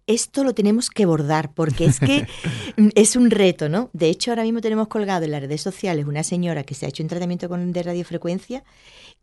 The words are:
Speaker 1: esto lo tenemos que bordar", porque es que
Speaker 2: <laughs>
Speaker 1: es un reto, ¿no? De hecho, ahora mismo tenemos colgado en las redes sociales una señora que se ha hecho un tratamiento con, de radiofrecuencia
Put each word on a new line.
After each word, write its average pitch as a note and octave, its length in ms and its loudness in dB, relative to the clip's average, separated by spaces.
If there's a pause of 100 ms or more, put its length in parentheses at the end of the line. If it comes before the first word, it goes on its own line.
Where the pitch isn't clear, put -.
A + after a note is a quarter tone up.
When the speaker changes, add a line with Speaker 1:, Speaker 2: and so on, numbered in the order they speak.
Speaker 1:
esto A#3+ 380 0
lo B3+ 100 2
tenemos G#3+ 360 2
que G#3 180 2
bordar", D#3 480 0
porque D#3+ 300 0
es C#3+ 140 4
que C#4 280 2
Speaker 2:
<laughs> G3+ 680 0
Speaker 1:
es G#3+ 200 6
un B3 160 6
reto, F#3 380 2
¿no? G#3+ 240 -2
De D#3+ 160 2
hecho, F#3 220 -2
ahora A#3 120 0
mismo A3+ 180 -2
tenemos A3 280 0
colgado G3 360 -2
en D3+ 60 -4
las D3 100 -4
redes D3 200 -6
sociales F3 440 -4
una D3 180 -4
señora E3+ 400 -2
que - 120 -10
se - 100 -10
ha - 40 -6
hecho - 120 -10
un D#3 80 -6
tratamiento F3 400 -6
con, F3 220 -4
de F3 120 -4
radiofrecuencia F3 800 -6 (600)